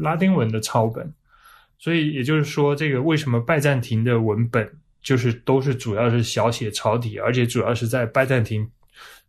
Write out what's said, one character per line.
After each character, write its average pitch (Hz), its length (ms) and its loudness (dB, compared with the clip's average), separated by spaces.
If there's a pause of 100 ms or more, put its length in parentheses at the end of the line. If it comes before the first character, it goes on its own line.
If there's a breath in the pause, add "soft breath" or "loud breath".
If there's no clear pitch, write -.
拉 156 140 0
丁 190 180 4
文 117 160 2
的 110 100 -2
抄 113 280 0
本。 117 200 -8 (680 soft breath)
所 - 140 -4
以 156 200 0
也 135 100 -4
就 147 140 0
是 151 80 2
说， 143 320 0
这 156 120 -2
个 131 140 0
为 156 140 2
什 151 120 -2
么 120 120 2
拜 156 180 0
占 139 220 2
庭 113 240 -2
的 120 160 2
文 113 300 0
本 110 200 0 (320)
就 131 140 0
是 120 160 2
都 135 280 0
是 135 140 0
主 110 220 -6
要 117 120 2
是 117 140 2
小 110 260 0
写 117 220 -4
草 107 260 0
体， 113 220 -6
而 107 140 0
且 123 120 2
主 120 160 0
要 110 140 0
是 113 140 -2
在 123 180 -2
拜 131 180 2
占 131 200 2
庭 107 200 -4 (640 loud breath)